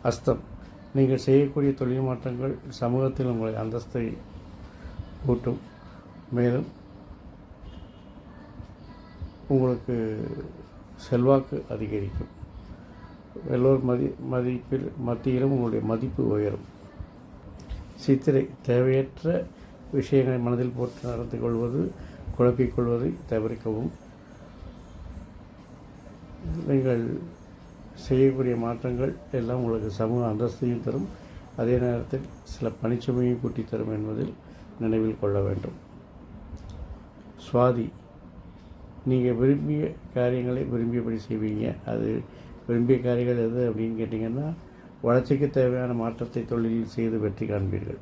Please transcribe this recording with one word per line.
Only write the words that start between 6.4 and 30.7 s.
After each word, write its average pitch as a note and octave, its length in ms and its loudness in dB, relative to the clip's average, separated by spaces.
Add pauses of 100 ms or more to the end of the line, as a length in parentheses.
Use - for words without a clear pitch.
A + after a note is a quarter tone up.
உங்களுக்கு B2+ 500 2 (1000)
செல்வாக்கு C3+ 760 4
அதிகரிக்கும். G#2+ 600 -4 (1160)
எல்லோர் C3 360 6
மதி-, B2 300 2 (160)
மதிப்பில், B2+ 560 -2 (100)
மத்தியிலும் B2+ 540 2
உங்களுடைய A2+ 340 2
மதிப்பு A#2 420 0
உயரும். G#2 400 0 (1300)
சித்திரை, C3+ 540 4 (120)
தேவையற்ற C3+ 840 2 (480)
விஷயங்களை C3 480 4
மனதில் B2 380 0
போட்டு B2 320 -4
நடந்து A#2 300 -4
கொள்வது, A#2+ 520 0 (460)
குழப்பிக் B2 380 6
கொள்வதை A#2+ 380 2 (160)
தவிர்க்கவும். A2+ 600 -2 (2750)
நீங்கள் C3 600 2 (680)
செய்யக்கூடிய C3 600 4
மாற்றங்கள் A#2+ 600 -2 (160)
எல்லாம் A#2+ 260 0
உங்களுக்கு A2+ 340 0
சமூக A#2 360 2
அந்தஸ்தையும் A#2+ 560 0